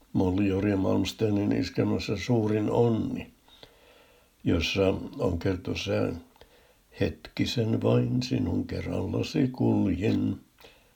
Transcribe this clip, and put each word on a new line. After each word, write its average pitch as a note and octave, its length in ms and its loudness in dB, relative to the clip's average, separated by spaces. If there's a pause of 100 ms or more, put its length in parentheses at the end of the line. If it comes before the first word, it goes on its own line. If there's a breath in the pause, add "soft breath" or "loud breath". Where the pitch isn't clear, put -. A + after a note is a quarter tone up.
(120)
Molly F#2+ 340 2
Jorja G2 300 2
Malmstenin G2+ 760 0
iskelmässä G#2+ 640 -2
Suurin G#2+ 540 0
onni, A2+ 600 0 (1120 soft breath)
jossa F#2+ 500 2 (240)
on F2 200 0
kertosää, G2+ 760 -2 (880 soft breath)
"Hetkisen A2 840 -2
vain B2 400 2
sinun A2+ 440 -2
kerallasi G2+ 840 -2
kuljen", G#2 920 0 (560 soft breath)